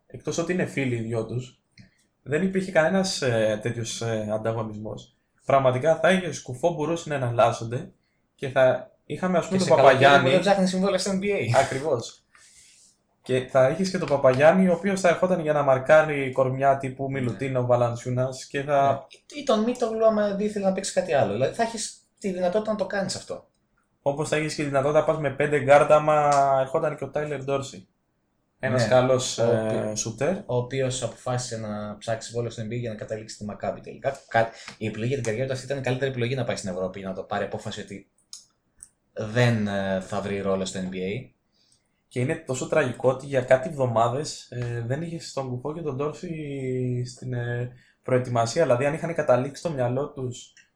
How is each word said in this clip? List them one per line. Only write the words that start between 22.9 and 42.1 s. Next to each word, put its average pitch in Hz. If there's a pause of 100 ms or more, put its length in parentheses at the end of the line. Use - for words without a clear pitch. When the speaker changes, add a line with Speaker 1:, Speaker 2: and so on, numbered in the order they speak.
Speaker 2:
αυτό. - (520)
Speaker 1:
Όπως 143
θα 151
έχεις 156
και 165
τη 147
δυνατότητα 139
να 147
πας 160
με 147
πέντε 147
γκάρντ, 143
άμα 151 (320)
ερχόταν 147
και -
ο 131
Τάιλερ 147
Ντόρσι. 131 (720)
Ένας 127
Speaker 2:
Ναι. 107
Speaker 1:
καλός, 127
Speaker 2:
Ο 117
Speaker 1:
ε, 110
Speaker 2:
οποίο-, 110
Speaker 1:
σούτερ. 135
Speaker 2:
ο 156
οποίος 127
αποφάσισε 120
να 104
ψάξει -
βόλιο 117
στο 113
N -
B 107
A 120
για 117
να 107
καταλήξει 107
στη 104
Μακάμπι 98
τελικά. -
Κα-, 113 (280)
η 110
επιλογή 107
για 135
την 117
καριέρα 117
του 131
αυτή 123
ήταν 143
η 131
καλύτερη 131
επιλογή 123
να 123
πάει 104
στην 98
Ευρώπη, 92
να 95
το 95
πάρει 104
απόφαση 104
ότι 98 (1000)
δεν, 110
ε, 98
θα 98
βρει 98
ρόλο 95
στο 95
N 92
B -
A. 98 (760)
Speaker 1:
Και -